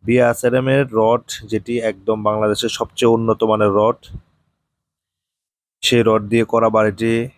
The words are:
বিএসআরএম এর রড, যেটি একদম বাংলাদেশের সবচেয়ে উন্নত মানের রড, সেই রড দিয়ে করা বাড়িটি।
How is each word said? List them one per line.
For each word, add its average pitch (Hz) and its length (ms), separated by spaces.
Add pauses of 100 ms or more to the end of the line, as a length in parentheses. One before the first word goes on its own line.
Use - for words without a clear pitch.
বিএসআরএম 123 640
এর 135 200
রড, 113 340 (240)
যেটি 110 320
একদম 107 440
বাংলাদেশের 107 460
সবচেয়ে - 420
উন্নত 113 340
মানের 107 240
রড, 104 280 (1800)
সেই 120 220
রড 110 200
দিয়ে 113 220
করা 113 240
বাড়িটি। 110 680